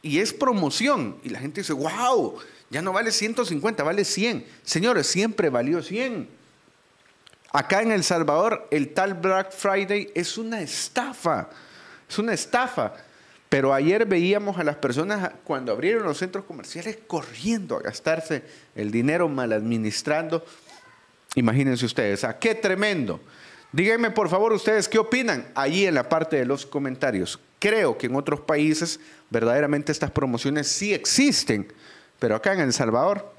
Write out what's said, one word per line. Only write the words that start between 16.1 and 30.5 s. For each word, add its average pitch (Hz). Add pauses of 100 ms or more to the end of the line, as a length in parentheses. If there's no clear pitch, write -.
centros 180
comerciales 175
corriendo 156
a -
gastarse 160 (320)
el 107
dinero 147
mal 127
administrando. 117 (920)
Imagínense 123
ustedes, 104
¿ah? 113
¡Qué 226
tremendo! 185 (500)
Díganme, 226
por 214
favor, 208
ustedes 214
qué 220
opinan 220
allí 156
en 170
la 123
parte 160
de 127
los 139
comentarios. 131 (220)
Creo 202
que -
en 123
otros 143
países 156 (320)
verdaderamente 143
estas -
promociones 139